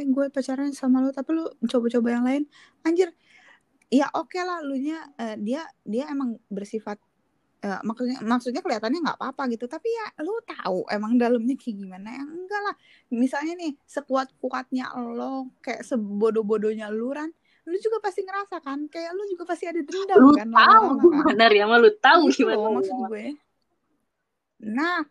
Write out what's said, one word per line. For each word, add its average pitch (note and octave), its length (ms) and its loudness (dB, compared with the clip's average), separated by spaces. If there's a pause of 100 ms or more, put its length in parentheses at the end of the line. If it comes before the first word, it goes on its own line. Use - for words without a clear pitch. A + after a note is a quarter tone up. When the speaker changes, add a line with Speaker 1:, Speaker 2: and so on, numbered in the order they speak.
Speaker 1:
gue C4+ 220 2
pacaran C4+ 440 -4
sama C4 280 2
lu, C4 120 2
tapi C#4 200 -6
lu D#4+ 160 -2 (160)
coba-coba A#3 480 0
yang A#3+ 160 0
lain." C#4 160 0 (400)
Anjir, E4+ 320 0 (720)
ya C#4 240 2
oke - 240 -6
lah F4+ 240 -4
lu C#4 160 -6
nya, D4+ 400 -6
eh, A3+ 240 -8
dia, A#3+ 240 -4 (200)
dia A#3+ 260 -4
emang C4+ 280 -4 (100)
bersifat, G#3 480 -8 (680)
eh, G3 220 -6
maksudnya, B3 400 -6
maksudnya B3 400 -2
kelihatannya A#3+ 400 -2
nggak - 160 -2
apa-apa C4+ 320 -6
gitu, A3+ 160 -6
tapi D#4+ 220 -8
ya A4+ 160 -4 (180)
lu F4 80 -4 (160)
tahu F#3 420 -4
emang G#3+ 300 0
dalamnya A#3+ 360 2
kayak A#3 220 -10
gimana, F#3+ 320 -14
ya B3+ 140 -12
enggak F#4 400 -10
lah. G4+ 120 -6 (360)
Misalnya C#4 480 -2
nih, D#4+ 140 -6 (100)
sekuat-kuatnya C4 1000 -6 (260)
lo, C4 480 -8
kayak - 240 -10
sebodoh-bodohnya G#3+ 1040 -2
lu, A3+ 220 -4
Ran, D4+ 200 -8 (320)
lu E4+ 160 -6
juga A4 240 -2
pasti G4+ 240 -4
ngerasa G4 320 -8
kan? C#4 200 -8 (120)
Kayak E4 240 -8
lu G4+ 160 -6
juga F4 160 -8
pasti F4 240 -6
ada E4+ 80 -4
dendam F#4 400 2
Speaker 2:
Lu C#4+ 160 10
Speaker 1:
kan, A3 160 -4
Speaker 2:
tahu A3+ 160 6
Speaker 1:
lama-lama G4 400 6
kan? D#4 160 6
Speaker 2:
gimana A3+ 240 4
Ria G#3 180 6
mah, A#3 140 6
lu A3 160 8
tahu D#4+ 320 6
Speaker 1:
Gitu C4 160 2
Speaker 2:
gimana A3 160 2
Speaker 1:
loh, G#3+ 80 -2
Speaker 2:
Ria A3 80 0
Speaker 1:
maksud G3 240 -2
Speaker 2:
mah. A3 100 -6
Speaker 1:
gue. G#3+ 160 -8 (1400)
Nah, D4+ 360 -2 (120)